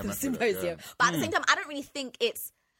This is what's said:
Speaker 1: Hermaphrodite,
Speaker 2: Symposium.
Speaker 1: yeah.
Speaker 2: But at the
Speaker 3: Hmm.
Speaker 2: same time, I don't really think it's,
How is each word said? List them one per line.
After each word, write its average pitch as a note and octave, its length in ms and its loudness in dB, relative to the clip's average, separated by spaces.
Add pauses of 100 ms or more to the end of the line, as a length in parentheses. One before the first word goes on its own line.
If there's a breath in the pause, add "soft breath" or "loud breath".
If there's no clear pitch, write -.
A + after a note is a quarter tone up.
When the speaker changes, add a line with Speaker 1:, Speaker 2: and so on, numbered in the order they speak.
Speaker 1:
Hermaphrodite, - 180 -4
Speaker 2:
Symposium. G3 580 0
Speaker 1:
yeah. - 60 -18 (140 loud breath)
Speaker 2:
But C4+ 100 6
at - 40 0
the E4 60 0
Speaker 3:
Hmm. C4+ 40 2
Speaker 2:
same - 100 0
time, D#4+ 160 2
I D4 60 8
don't F#4+ 140 -2
really C#4+ 140 -6
think C4 380 -8
it's, - 320 -2 (280 soft breath)